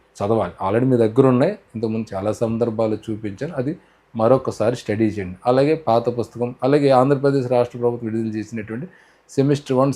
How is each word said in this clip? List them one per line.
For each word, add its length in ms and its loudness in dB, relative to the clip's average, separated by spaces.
చదవాలి. 360 0
Already 280 0
మీ 60 4
దగ్గర 300 4
ఉన్నాయి, 260 2
ఇంతకుముందు 400 -6
చాలా 160 -4
సందర్భాలు 680 -2
చూపించాను, 520 -10
అది 160 -6
మరొకసారి 600 2
స్టడీ 340 0
చేయండి. 220 -8
అలాగే 240 2
పాత 180 2
పుస్తకం, 320 -6
అలాగే 240 2
ఆంధ్రప్రదేశ్ 560 2
రాష్ట్ర 280 0
ప్రభుత్వం 240 -2
విడుదల 320 -4
చేసినటువంటి 480 -10
సెమిస్టర్ 440 2
వన్, 160 4